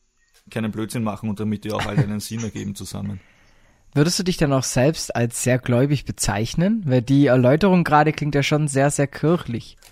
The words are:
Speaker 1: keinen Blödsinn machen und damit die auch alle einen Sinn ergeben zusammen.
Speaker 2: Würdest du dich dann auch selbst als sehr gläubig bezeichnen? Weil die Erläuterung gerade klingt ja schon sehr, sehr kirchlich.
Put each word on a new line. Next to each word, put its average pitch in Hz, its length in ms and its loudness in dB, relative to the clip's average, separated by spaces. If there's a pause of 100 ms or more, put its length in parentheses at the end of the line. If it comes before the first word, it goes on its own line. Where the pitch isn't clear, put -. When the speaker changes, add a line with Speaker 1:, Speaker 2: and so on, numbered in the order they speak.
(500)
Speaker 1:
keinen 110 220 -4
Blödsinn 110 320 -6
machen 107 260 -4
und 101 100 -6
damit 107 240 -4
die 104 80 -6
auch 101 140 -2
alle 104 160 0
einen 104 180 -4
Sinn 113 220 -8
ergeben 101 320 -8
zusammen. 98 460 -10 (760)
Speaker 2:
Würdest 151 240 2
du 185 60 -2
dich 180 120 -2
dann 143 160 0
auch 131 120 2
selbst - 500 0
als 117 280 -4
sehr 127 160 2
gläubig 127 460 0
bezeichnen? 160 800 -2
Weil 127 160 2
die 139 260 4
Erläuterung 151 580 4
gerade 151 280 4
klingt 147 220 -4
ja 139 80 2
schon 151 260 0
sehr, 139 220 2
sehr 139 160 0
kirchlich. 147 720 -4 (140)